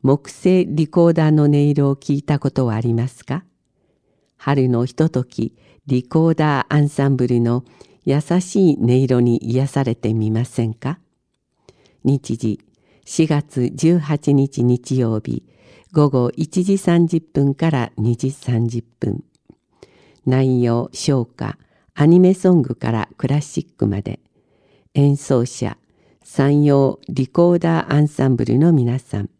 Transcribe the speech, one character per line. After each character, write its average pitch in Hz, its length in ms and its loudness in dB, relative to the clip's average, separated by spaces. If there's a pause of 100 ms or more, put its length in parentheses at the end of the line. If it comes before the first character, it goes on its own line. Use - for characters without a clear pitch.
木 135 280 0
製 185 340 0
リ 151 220 -2
コ 170 200 2
ー 170 60 4
ダ 160 160 2
ー - 20 4
の 151 120 4
音 147 100 4
色 143 360 2
を 139 60 0
聞 139 200 -4
い 143 80 -4
た 147 160 -2
こ 139 100 -2
と 131 160 -2
は 113 80 -2
あ 110 80 -4
り 117 140 -2
ま 117 120 -2
す - 160 -14
か？ 160 220 -8 (880)
春 139 320 0
の 123 200 0
ひ - 80 -12
と 160 140 0
と 123 140 -4
き、 - 320 -8 (300)
リ 127 160 -2
コ 160 280 0
ー 160 40 2
ダ 151 340 0
ー - 80 -4
ア 151 40 4
ン 143 100 2
サ 139 180 -2
ン 139 80 2
ブ 123 120 0
ル 120 120 0
の 120 240 0 (400)
優 139 180 0
し 180 500 0
い 143 100 0
音 117 80 0
色 127 320 2
に 120 160 2 (100)
癒 127 200 -2
さ 139 160 -2
れ 117 100 -2
て 110 220 -4
み 110 160 -2
ま 113 120 -2
せ 117 220 -4
ん 110 80 -6
か？ 135 240 -10 (1040)
日 135 320 -2
時、 110 260 -6 (440)
四 - 220 -2
月 143 480 -2
十 170 240 2
八 147 340 -2
日 135 300 0
日 123 340 0
曜 113 220 0
日、 117 240 -8 (480)
午 147 180 2
後 123 260 0
一 160 280 -4
時 196 160 0
三 170 260 2
十 165 160 -2
分 139 320 -2
か 160 160 -2
ら 131 260 -4
二 113 220 -2
時 135 140 -4
三 117 360 -4
十 117 140 -6
分。 - 420 -8 (1000)
内 131 380 0
容、 117 300 -2
唱 135 280 -2
歌、 - 380 -10 (340)
ア 147 140 2
ニ 175 120 6
メ 185 140 6
ソ 185 220 2
ン 147 80 4
グ 127 100 -4
か 117 180 -6
ら 113 160 -4 (120)
ク 135 80 -4
ラ 143 120 0
シ - 220 -8
ッ - 60 -12 (100)
ク - 80 0
ま 101 160 -2
で。 - 180 -10 (760)
演 143 200 2
奏 120 300 -2
者、 - 320 -10 (460)
山 143 400 0
陽 139 440 2
リ 135 200 -4
コ 170 240 2
ー 170 80 2
ダ 165 260 -2
ー - 80 -4
ア 147 60 4
ン 147 80 4
サ 135 200 -2
ン 131 80 2
ブ 117 100 -2
ル 113 120 0
の 170 160 4
皆 123 240 0
さ 101 240 -8
ん。 104 80 -10 (100)